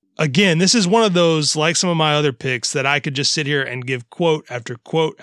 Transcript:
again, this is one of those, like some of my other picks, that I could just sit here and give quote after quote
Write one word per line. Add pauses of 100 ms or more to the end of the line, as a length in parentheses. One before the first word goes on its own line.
(180)
again,
this
is
one
of
those,
like
some
of
my
other
picks,
that
I
could
just
sit
here
and
give
quote
after
quote